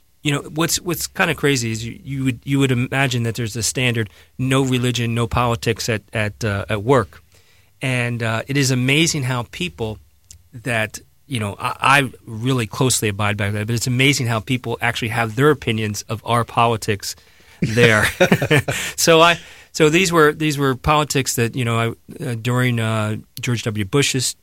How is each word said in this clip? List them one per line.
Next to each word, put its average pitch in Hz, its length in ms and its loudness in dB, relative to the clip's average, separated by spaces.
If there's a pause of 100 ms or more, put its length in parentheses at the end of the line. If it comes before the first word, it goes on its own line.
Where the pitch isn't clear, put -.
(240)
you 147 80 0
know, 143 100 -2
what's, 160 380 -2
what's - 280 -6
kinda 175 280 0
crazy 127 360 0
is 113 140 -6
you, 117 180 -12
you 135 200 -6
would, 127 200 0
you 139 160 0
would 135 120 2
imagine 127 520 0
that 117 120 -2
there's 117 200 -6
a 113 80 -6
standard, 117 460 -2 (280)
no 131 260 2
religion, 120 520 0
no 117 120 0
politics 120 600 -2
at, 110 140 -2 (100)
at, 107 320 -4
uh, 98 240 -2
at 107 140 -2
work. 123 400 2 (580)
And, 120 400 -2
uh, 113 260 -2
it 139 100 -2
is 135 120 2
amazing 135 540 2
how 123 280 -4
people 117 460 -8 (560)
that, 113 460 -4 (260)
you 127 140 -6
know, 101 180 -4
I, - 220 -6
I 135 320 4 (140)
really 117 420 -2
closely 123 400 0
abide 104 300 -2
by 101 120 -2
that, 107 160 -4
but 117 80 -4
it's 117 140 -4
amazing 131 400 2
how 113 140 -2
people 117 400 -4
actually 117 260 -2
have 113 280 -2
their 135 140 4
opinions 110 540 -2
of 107 220 -8
our 117 180 0
politics 113 720 0 (460)
there. 113 440 4 (140)
<laughs> 151 460 4 (320)
So 165 240 6
I, 170 180 6 (320)
so 156 180 4
these 170 220 2
were, 156 220 6
these 156 240 -2
were 139 180 2
politics 147 600 0
that, 117 200 0
you 131 80 -2
know, 117 320 0 (240)
I, - 40 -8
uh, 123 120 -4
during, 123 440 0
uh, 110 380 -2 (220)
George 120 240 -4
W. 107 220 -2
Bush's 135 580 -2